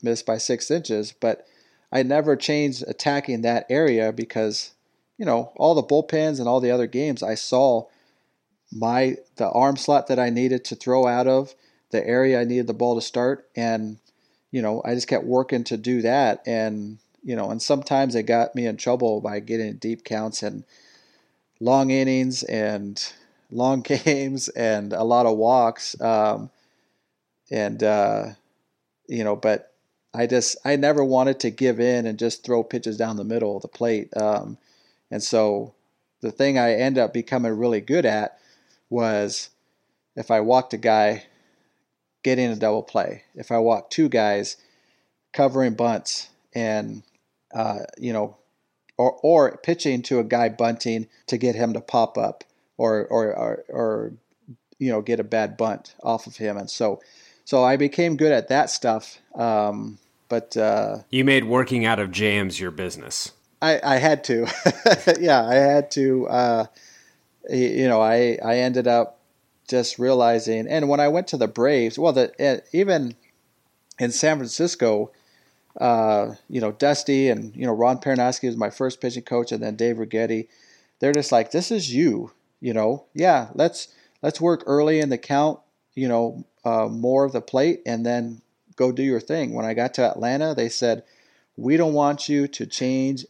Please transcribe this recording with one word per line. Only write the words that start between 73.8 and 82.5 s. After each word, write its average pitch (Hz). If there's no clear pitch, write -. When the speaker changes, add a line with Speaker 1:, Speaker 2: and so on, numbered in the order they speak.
Speaker 1:
in 120
San 151
Francisco, 117
uh, 113
you 127
know, 107
Dusty 139
and, 110
you 123
know, 120
Ron 120
Pernoski 127
was 117
my 107
first 131
pitching 120
coach, 120
and 113
then 107
Dave 113
Righetti. 110
They're 139
just 143
like, 113
"This 175
is 165
you, 120